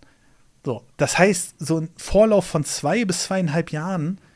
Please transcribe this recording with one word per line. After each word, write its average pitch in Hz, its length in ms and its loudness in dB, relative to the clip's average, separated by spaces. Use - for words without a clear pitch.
So, 123 180 -4
das - 220 0
heißt, 185 400 2
so 160 200 -2
ein 160 180 -6
Vorlauf 208 500 4
von 156 180 -2
zwei 196 400 -2
bis 185 200 -2
zweieinhalb 170 460 -2
Jahren 175 480 -4